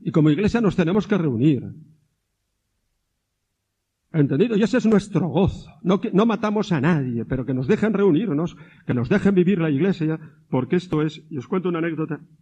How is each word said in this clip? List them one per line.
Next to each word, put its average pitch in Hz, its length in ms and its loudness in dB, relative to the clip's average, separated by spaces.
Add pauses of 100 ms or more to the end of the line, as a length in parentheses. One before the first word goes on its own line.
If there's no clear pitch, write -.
y - 100 -6
como 151 180 4
iglesia 202 320 2
nos 196 140 2
tenemos 185 320 0
que 208 100 0
reunir. 123 560 0 (2500)
¿Entendido? 156 440 2
Y 190 60 2
ese 233 160 0
es 220 80 0
nuestro 214 420 2
gozo. 151 440 -2 (100)
No 185 180 0
que, 220 120 -4
no 208 160 4
matamos 214 440 -2
a 156 80 0
nadie, 127 460 -2
pero 131 220 -6
que 135 80 -4
nos 127 100 -4
dejen 208 280 0
reunirnos, 175 640 0 (280)
que 156 80 -2
nos 123 160 -2
dejen 196 240 2
vivir 185 240 2
la 160 140 0
iglesia, 156 480 0 (300)
porque 127 260 0
esto 170 260 -2
es, 156 300 -4
y 156 60 -8
os 117 100 -10
cuento 185 220 -4
una 170 100 -4
anécdota, 160 420 -6 (200)